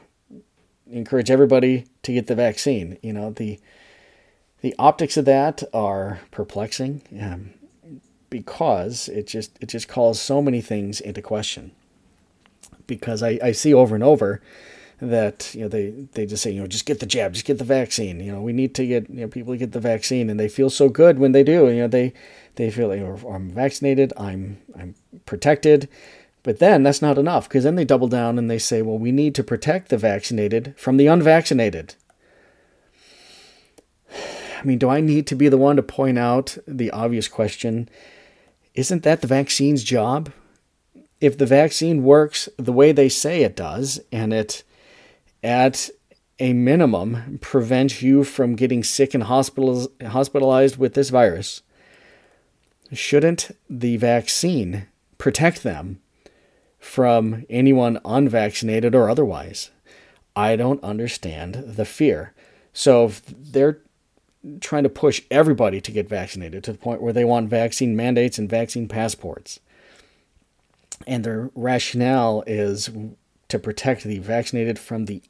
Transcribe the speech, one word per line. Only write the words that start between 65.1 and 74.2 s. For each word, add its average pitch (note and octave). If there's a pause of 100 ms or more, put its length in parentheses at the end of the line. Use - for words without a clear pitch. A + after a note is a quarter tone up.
everybody A#2
to G#2+
get G#2
vaccinated F#2
to A#2
the G#2
point A#2+
where A#2
they A#2+
want A#2
vaccine A#2
mandates A#2+
and G#2
vaccine A2+
passports, - (1500)
and A#2+
their A2+
rationale B2
is G#2 (560)
to G#2+
protect A2+
the G#2+
vaccinated A2+